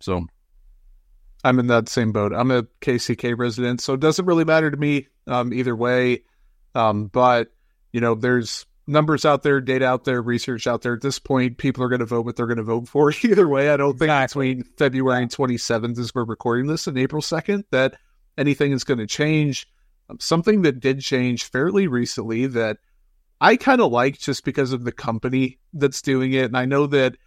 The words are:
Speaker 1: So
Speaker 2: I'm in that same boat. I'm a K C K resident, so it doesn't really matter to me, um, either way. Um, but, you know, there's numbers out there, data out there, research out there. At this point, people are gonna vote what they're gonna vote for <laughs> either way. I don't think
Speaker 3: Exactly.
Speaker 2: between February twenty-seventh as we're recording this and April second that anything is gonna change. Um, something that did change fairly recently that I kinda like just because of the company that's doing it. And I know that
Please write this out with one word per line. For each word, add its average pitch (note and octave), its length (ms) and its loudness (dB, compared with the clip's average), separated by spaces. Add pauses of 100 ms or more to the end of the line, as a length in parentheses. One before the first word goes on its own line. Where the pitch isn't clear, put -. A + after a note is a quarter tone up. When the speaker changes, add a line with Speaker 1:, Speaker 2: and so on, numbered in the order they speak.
Speaker 1:
So F2+ 260 -4 (1200)
Speaker 2:
I'm B2+ 160 4
in A#2+ 80 0
that A#2 200 2
same A2+ 220 -2
boat. G#2 240 0
I'm B2 160 0
a B2 160 0 (140)
K B2 180 0
C A#2+ 160 -2
K A#2+ 200 -2
resident, A#2+ 460 -2
so C#3 140 -2
it C3 60 -4
doesn't D#3 260 2
really E3 180 2
matter D#3+ 280 2
to C#3 40 -6
me, D3 300 -2 (220)
um, B2 240 -2
either A#2+ 240 -2
way. B2 480 0 (500)
Um, G#2+ 320 0
but, B2 460 2 (400)
you A#2 80 -2
know, A#2 160 2
there's B2 500 -2 (220)
numbers D3+ 380 0
out C#3+ 160 2
there, C#3 180 2
data C3 260 0
out B2+ 180 0
there, B2 180 -2
research A#2+ 440 -4
out A#2+ 160 -2
there. A#2+ 120 -4
At A#2 80 -8
this C#3 160 -4
point, B2+ 400 -2
people B2+ 260 -2
are A#2+ 60 -2
gonna B2 160 0
vote A#2 180 -2
what A#2 100 -8
they're A#2+ 120 -2
gonna A#2 180 -4
vote A#2 240 -4
for D3 300 2
<laughs> - 40 -2
either G3 240 6
way. C#3 240 2
I D3 60 4
don't C#3+ 160 0
think C3+ 160 0
Speaker 3:
Exactly. C3+ 460 0
Speaker 2:
between B2+ 240 -10
February C3 500 2
twenty-seventh A#2+ 680 -2
as A#2+ 160 -6
we're A#2+ 100 -2
recording A#2+ 420 -2
this D#3 220 -4
and C3+ 100 -4
April C#3 240 -2
second G3+ 480 -4
that C3 240 2 (420)
anything C#3+ 360 0
is C3 100 -2
gonna A#2 240 -2
change. D3+ 640 -2 (400)
Um, - 100 -18
something F#3+ 440 2
that C3+ 180 2
did C3+ 220 -2
change B2 420 -2
fairly F#3+ 420 0
recently A#2+ 600 -2
that A2+ 320 -2 (640)
I G#3 160 6
kinda B3 300 4
like B2+ 320 0
just - 260 -6
because C3 280 -2
of B2 100 -4
the A#2+ 80 -6
company B2+ 680 -2 (160)
that's C#3 280 0
doing C3 300 0
it. C3 140 2
And A#2 100 -4
I B2+ 80 0
know C#3 240 2
that C3 280 2 (100)